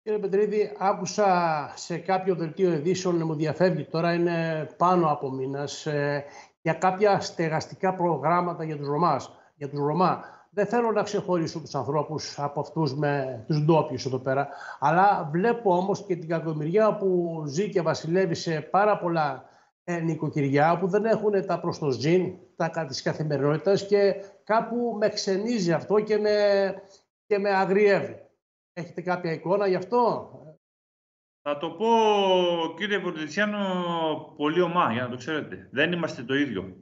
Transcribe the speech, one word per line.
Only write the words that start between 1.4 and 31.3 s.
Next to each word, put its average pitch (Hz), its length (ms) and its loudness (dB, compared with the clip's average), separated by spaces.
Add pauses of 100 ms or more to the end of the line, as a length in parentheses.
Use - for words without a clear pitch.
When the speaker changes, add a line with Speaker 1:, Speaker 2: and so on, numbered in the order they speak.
Speaker 1:
σε - 220 -8
κάποιο 185 380 0
δελτίο 165 380 0
ειδήσεων, 170 520 0
μου 160 100 -2
διαφεύγει 156 500 0
τώρα, 170 280 0
είναι 165 520 0 (120)
πάνω 175 340 4
από 143 200 -2
μήνας, 139 540 -6
ε, 143 400 -2 (360)
για 160 120 0
κάποια 190 460 2
στεγαστικά 170 760 -2
προγράμματα 170 680 0
για 156 140 -6
τους 143 100 -6
Ρωμάς, 147 440 0 (240)
για 143 140 -10
τους 143 100 -8
Ρωμά. 151 440 0 (260)
Δεν 196 160 0
θέλω 226 260 0
να 208 120 0
ξεχωρίσω 180 560 -2
τους 143 160 -12
ανθρώπους 143 640 -4
από 143 200 -4
αυτούς 143 360 -2
με 139 520 -2
τους 151 140 0
ντόπιους 151 440 2
εδώ 127 140 -2
πέρα, 135 300 0 (300)
αλλά 175 520 4
βλέπω 196 460 2
όμως 190 280 -2
και 175 100 -2
την 165 140 -10
κακομοιριά 165 680 0
που 170 500 0
ζει 175 220 -2
και 190 120 0
βασιλεύει 160 540 0
σε 160 260 -4
πάρα 202 360 2
πολλά, 156 480 -2 (380)
ε, 170 160 -4
νοικοκυριά, 156 800 2
που 190 80 -2
δεν 208 180 0
έχουνε 208 360 2
τα 170 180 -4
προστοζήν, 160 760 0 (180)
τα 165 140 -2
κα-, 165 160 -4
της 135 160 -10
καθημερινότητας 151 840 0
και 202 280 4 (280)
κάπου 226 560 0
με 208 100 2
ξενίζει 202 600 -2
αυτό 160 280 2
και 214 180 0
με, 202 580 2 (500)
και 208 140 2
με 202 100 0
αγριεύει. 190 720 4 (520)
Έχετε 175 280 -12
κάποια 180 300 -2
εικόνα 196 360 0
γι' 185 80 2
αυτό; 180 560 0 (1120)